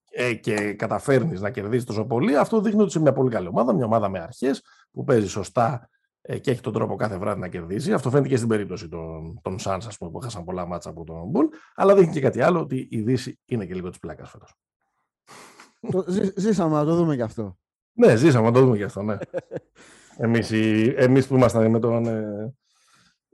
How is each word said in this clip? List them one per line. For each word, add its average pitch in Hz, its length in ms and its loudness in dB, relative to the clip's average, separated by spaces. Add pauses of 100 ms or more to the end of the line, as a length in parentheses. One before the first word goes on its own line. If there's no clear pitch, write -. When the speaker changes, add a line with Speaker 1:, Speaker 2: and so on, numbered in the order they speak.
(100)
Speaker 1:
ε, 123 240 -2
και 104 400 -2
καταφέρνεις 110 680 0
να 101 100 -2
κερδίσεις 113 340 -4
τόσο 107 220 -4
πολύ, 143 300 0
αυτό - 240 2
δείχνει 208 200 0
ότι 202 80 4
είσαι 160 120 -4
μια 147 120 4
πολύ 131 180 0
καλή 95 160 -4
ομάδα, 208 260 0
μια 147 120 0
ομάδα 107 240 0
με 92 100 -6
αρχές, 120 460 -4 (260)
που - 140 -12
παίζει 117 240 2
σωστά, 117 600 -4 (340)
ε, - 160 -10
και - 120 -2
έχει 120 100 -2
τον 113 120 -6
τρόπο 104 240 -4
κάθε 107 220 -4
βράδυ 101 220 -4
να 90 80 -8
κερδίσει. 92 440 -6
Αυτό 135 180 -2
φαίνεται 135 180 2
και 131 80 2
στην 117 120 -2
περίπτωση 95 400 -4
των, 82 540 -12
των 92 180 -6
Suns, 95 260 -4
ας 107 120 -14
πούμε, 87 120 -12
που 87 80 -12
έχασαν 90 260 -12
πολλά 90 220 -8
μάτσα 87 240 -10
από 80 140 -14
τον 82 300 -10
Bull, 302 140 2 (260)
αλλά 196 200 4
δείχνει 175 180 6
και 151 80 -2
κάτι 120 200 0
άλλο, 165 200 2
ότι 131 300 -6
η 117 120 -4
Δύση 123 420 -2
είναι 107 220 -6
και 90 80 -10
λίγο 92 140 -8
της 87 100 -12
πλάκας - 320 -14
φέτος. - 240 -20 (1400)
Speaker 2:
Το 180 180 -2
ζη-, 190 280 -2
ζήσαμε 175 380 0
να 151 100 2
το 160 100 2
δούμε 165 220 2
κι 120 60 -4
αυτό. 107 360 -8 (340)
Speaker 1:
Ναι, 214 240 6
ζήσαμε 123 300 6
να 117 60 6
το 127 80 6
δούμε 127 160 6
κι 101 60 -4
αυτό, 98 200 -6
ναι. 104 160 -4 (520)
Speaker 2:
<laughs> - 540 -12
Speaker 1:
Εμείς 113 260 0
οι, 110 460 2
εμείς 131 300 4
που 135 80 -2
ήμασταν 113 360 4
με 117 80 2
τον, 117 280 0
ε, 110 480 -6 (800)